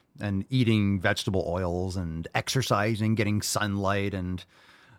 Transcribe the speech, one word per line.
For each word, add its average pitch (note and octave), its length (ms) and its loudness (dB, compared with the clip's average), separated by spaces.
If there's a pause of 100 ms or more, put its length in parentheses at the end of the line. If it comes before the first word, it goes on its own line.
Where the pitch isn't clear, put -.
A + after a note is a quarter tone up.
(200)
and G2+ 320 -2
eating G#2+ 480 4
vegetable G2+ 480 0
oils F2+ 500 -2
and E2 380 -6
exercising, A2 800 0
getting G#2 260 0
sunlight G2+ 720 0
and, F#2 300 -4 (560)